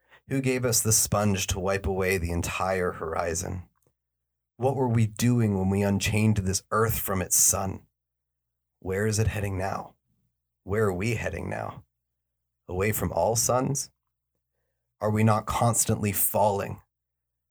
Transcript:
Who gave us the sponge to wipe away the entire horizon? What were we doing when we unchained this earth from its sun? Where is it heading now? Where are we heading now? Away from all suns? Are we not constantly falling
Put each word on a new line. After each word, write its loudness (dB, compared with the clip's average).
Who -2
gave 0
us 2
the 0
sponge 2
to -4
wipe -2
away 0
the -2
entire -2
horizon? -6
What 0
were 0
we 4
doing 2
when 2
we 2
unchained 2
this -2
earth 0
from -2
its 0
sun? 0
Where -2
is 0
it 2
heading -2
now? -6
Where 0
are 2
we -2
heading -6
now? -8
Away 0
from -4
all 2
suns? 0
Are 0
we 4
not 4
constantly 0
falling 0